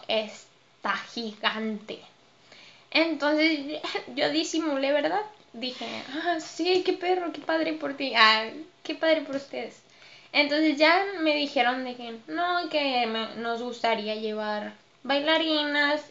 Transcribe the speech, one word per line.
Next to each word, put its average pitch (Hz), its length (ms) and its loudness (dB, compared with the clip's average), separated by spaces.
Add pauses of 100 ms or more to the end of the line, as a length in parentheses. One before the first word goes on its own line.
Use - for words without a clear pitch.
está - 880 -4 (180)
gigante. 220 880 -4 (920)
Entonces, 302 680 2 (320)
<laughs> 277 240 -8
yo 294 140 2
disimulé, 302 640 0
¿verdad? 311 280 2 (320)
Dije, 240 320 -8 (380)
ah, 339 160 0
sí, 359 460 0
qué 370 80 2
perro, 349 400 -2
qué 294 80 -12
padre 320 320 0
por 285 220 -6
ti. 269 200 -4
Ah, 220 300 6 (380)
qué 311 120 -4
padre 311 260 4
por 285 140 -4
ustedes. - 460 -8 (520)
Entonces 294 440 4
ya 330 260 6 (160)
me 311 160 2
dijeron 262 480 2
de 247 120 -8
que 233 200 -12 (120)
no, 349 420 -2
que 277 360 0
me, 220 300 -4
nos 233 260 -4
gustaría 226 540 -2
llevar 214 560 -4 (320)
bailarinas, 294 1080 2